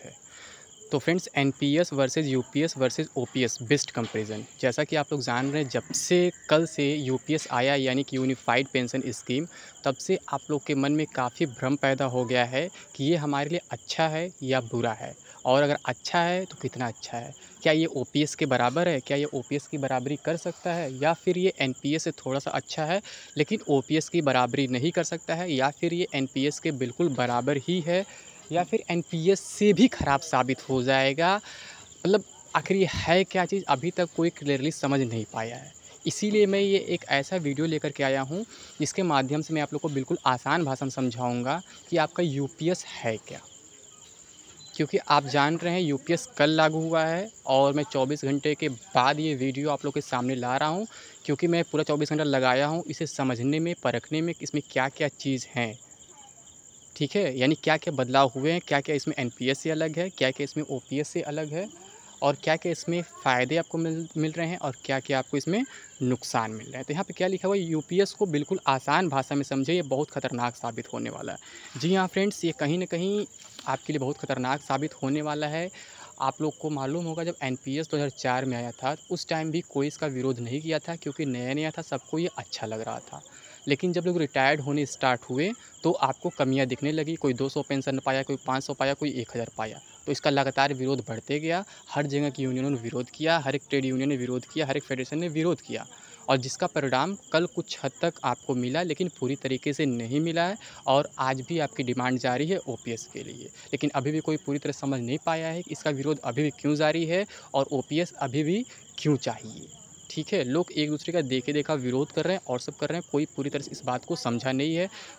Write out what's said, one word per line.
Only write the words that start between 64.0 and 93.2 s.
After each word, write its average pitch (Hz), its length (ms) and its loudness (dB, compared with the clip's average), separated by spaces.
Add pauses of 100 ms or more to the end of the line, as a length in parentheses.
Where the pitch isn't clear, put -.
मिल 156 160 0
रहे 165 160 -4
हैं 175 100 -6
और 139 260 -6
क्या-क्या 135 340 0
आपको 131 180 -2
इसमें 185 280 0 (380)
नुकसान 120 480 0
मिल 110 160 -10
रहे 135 100 -10
हैं। 131 80 -8
तो - 80 -6
यहाँ 175 120 -2
पे - 100 -10
क्या 185 140 0
लिखा 190 200 -2
हुआ 202 80 2
है, 196 60 0
"यूपीएस 170 500 0
को 208 140 0
बिल्कुल 151 400 -2
आसान 143 420 4
भाषा 135 260 0
में 143 80 2
समझे, 135 320 0
ये 131 100 2
बहुत 135 260 -2
ख़तरनाक 120 460 -2
साबित 117 360 -8
होने 117 180 -6
वाला 113 220 -8
है।" - 480 -14
जी 165 140 2
हाँ 190 140 4
friends, 196 360 -2
ये 165 80 0
कहीं 151 260 0
ना 185 80 -2
कहीं 190 380 -2 (420)
आपके 135 260 -4
लिए 151 80 -2
बहुत 135 180 -2
ख़तरनाक 131 440 -2
साबित 139 320 -2
होने 143 280 -2
वाला 151 240 -4
है। 165 220 -4 (520)
आप 135 200 -2
लोग 151 180 -2
को 156 120 -4
मालूम 147 340 -2
होगा, 165 200 -4
जब 170 180 -4
एनपीएस 135 480 -4
दो 156 60 0
हज़ार 143 140 0
चार 131 340 0
में 127 120 -2
आया 120 160 -4
था, 139 240 -4 (140)
उस - 180 -4
time 160 220 -2
भी 165 180 0
कोई 139 180 0
इसका 151 220 -4
विरोध 127 320 -2
नहीं 123 200 -4
किया 160 180 -2
था, 170 180 -6
क्योंकि 147 300 -6
नया-नया 135 440 -2
था, 165 120 -8
सबको - 360 -6
ये 175 100 0 (100)
अच्छा - 280 -10
लग 110 140 -6
रहा 117 200 -6
था। - 220 -18 (460)
लेकिन 156 240 2
जब 170 140 -2
लोग 175 120 2
retired 143 420 4
होने 143 260 0
start 127 360 0
हुए 147 280 -2 (320)
तो 165 100 4
आपको 143 360 -2
कमियां 135 380 2
दिखने 135 260 -2
लगी, 156 220 -2
कोई 147 180 2
दो 135 160 -2
सौ 143 140 -2
पेंशन 135 360 -2
पाया, 135 240 0
कोई 135 140 -4 (100)
पाँच 131 180 0
सौ 143 100 -6
पाया, 139 200 2
कोई 147 180 -2
एक 120 180 -6
हज़ार 117 280 -6
पाया। 110 220 -6 (260)
तो 147 60 0
इसका 147 180 0
लगातार 139 440 2
विरोध 131 340 0
बढ़ते 139 320 -4
गया, 165 240 -2 (260)
हर 147 160 0
जगह 143 240 0
की 135 120 -6
यूनियनों 131 280 0
ने 139 60 0
विरोध 120 340 -6
किया, 160 280 2